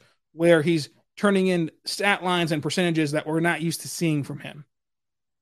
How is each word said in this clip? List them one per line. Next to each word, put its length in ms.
where 300
he's 260
turning 320
in 220
stat 400
lines 260
and 120
percentages 500
that 140
we're 140
not 200
used 220
to 60
seeing 360
from 140
him. 260